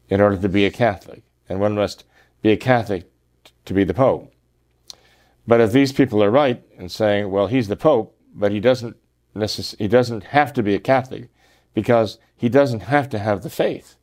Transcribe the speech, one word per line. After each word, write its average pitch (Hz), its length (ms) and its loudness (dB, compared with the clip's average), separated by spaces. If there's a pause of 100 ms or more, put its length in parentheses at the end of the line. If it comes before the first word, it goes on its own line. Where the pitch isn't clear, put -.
in 98 120 2
order 101 160 4
to 95 120 -2
be 101 180 2
a 95 40 0
Catholic, - 520 -4 (260)
and 92 120 -6
one 104 160 -2
must 101 280 -4 (380)
be 107 80 2
a 104 60 4
Catholic 104 520 -2 (360)
t-, - 80 -20 (120)
to - 100 -8
be 98 100 2
the 87 100 -2
Pope. 98 380 0 (1120)
But 117 140 4
if 110 120 2
these 135 200 4
people 127 300 2
are 101 80 2
right 135 320 0 (140)
in 92 120 -14
saying, 104 420 -2
"Well, 98 160 0
he's 113 220 -2
the 98 80 -4
Pope, 131 400 0 (180)
but 101 160 -2
he 104 100 -4
doesn't 117 360 -2 (400)
necess-, 104 420 -6
he 107 80 -4
doesn't 117 380 0
have 147 300 -2
to 127 100 -2
be 101 100 0
a 95 60 -2
Catholic 127 480 -2 (440)
because 113 460 0 (180)
he 120 120 -2
doesn't 123 320 2
have 131 300 -2
to 113 100 -6
have 104 220 -2
the - 80 -12
faith - 520 -6